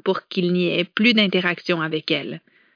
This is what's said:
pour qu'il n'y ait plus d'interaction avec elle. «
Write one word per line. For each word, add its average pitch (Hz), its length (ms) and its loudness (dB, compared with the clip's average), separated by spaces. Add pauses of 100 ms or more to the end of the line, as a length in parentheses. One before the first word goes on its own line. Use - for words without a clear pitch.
pour - 240 -2
qu'il 175 240 0
n'y 175 260 0
ait 151 60 0
plus 226 300 2
d'interaction 180 680 0
avec 156 280 -4
elle. « 143 300 -4 (360)